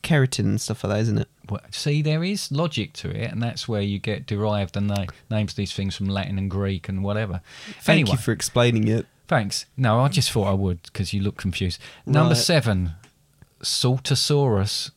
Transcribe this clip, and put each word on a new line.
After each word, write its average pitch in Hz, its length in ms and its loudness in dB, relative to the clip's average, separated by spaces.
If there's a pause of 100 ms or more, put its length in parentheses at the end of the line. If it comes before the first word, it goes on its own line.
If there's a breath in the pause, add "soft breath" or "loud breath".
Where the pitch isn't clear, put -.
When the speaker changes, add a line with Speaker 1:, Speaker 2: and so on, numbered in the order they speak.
Speaker 1:
keratin 135 420 2
and 104 160 0
stuff - 240 -8
like 101 80 -2
that, 104 80 0
isn't 110 180 2
it? 110 100 -2 (200)
Speaker 2:
Well, 104 120 -6 (100)
see, 147 320 -2
there 156 200 0
is 190 300 -4
logic 147 420 -2
to - 160 -8
it, 107 220 -4
and 113 100 -4
that's - 260 -6
where 107 140 0
you 101 160 -2
get 92 280 -6
derived 104 480 -2
the 101 60 -2
na-, 101 260 -2 (240 loud breath)
names 107 220 -2
of - 40 -10
these 101 160 -4
things 98 240 -4
from 98 120 -4
Latin 98 300 -4
and 98 120 -2
Greek 98 380 -4
and 95 140 -4
whatever. 101 380 -2 (400 loud breath)
Speaker 1:
Thank 156 220 4
Speaker 2:
Anyway. 143 100 2
Speaker 1:
you 131 60 2
for - 140 0
explaining 117 560 2
it. 113 180 0 (200)
Speaker 2:
Thanks. 110 400 0 (100)
No, 120 240 4
I 135 80 4
just 139 220 2
thought 104 180 2
I 98 60 4
would 95 380 0
'cause - 200 -4
you 101 100 0
look 98 160 -2
confused. 90 420 -2 (260 loud breath)
Number 156 280 6
Speaker 1:
Right. 120 80 2
Speaker 2:
seven, 98 520 2 (680)
Saltosaurus. 127 1300 0